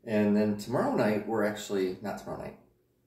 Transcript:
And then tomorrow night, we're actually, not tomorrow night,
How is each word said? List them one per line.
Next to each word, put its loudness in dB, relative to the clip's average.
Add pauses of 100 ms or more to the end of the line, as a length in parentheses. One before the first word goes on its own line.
And 4
then 2
tomorrow 0
night, 2
we're 0
actually, -2
not -6
tomorrow -10
night, -12 (480)